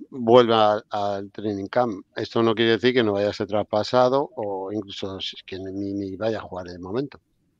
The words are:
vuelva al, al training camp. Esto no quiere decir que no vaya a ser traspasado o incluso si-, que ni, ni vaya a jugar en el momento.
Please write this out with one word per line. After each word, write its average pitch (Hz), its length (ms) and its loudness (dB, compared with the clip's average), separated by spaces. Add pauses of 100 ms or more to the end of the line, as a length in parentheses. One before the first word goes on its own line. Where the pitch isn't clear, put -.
(120)
vuelva 113 600 6
al, 107 180 -4
al 101 400 -6
training 101 360 -6
camp. 117 380 -2 (100)
Esto 113 280 -2
no 117 100 4
quiere 113 180 2
decir 120 220 2
que 123 100 4
no 104 100 0
vaya 101 160 0
a 101 40 -2
ser 104 140 -4
traspasado 123 880 2
o 98 360 -8
incluso 98 480 -8
si-, - 260 -10
que 95 120 -12
ni, 98 360 -6
ni 98 220 -6
vaya 107 220 -4
a 92 40 -8
jugar 90 260 -12
en 87 80 -14
el 87 40 -16
momento. 107 400 -8 (400)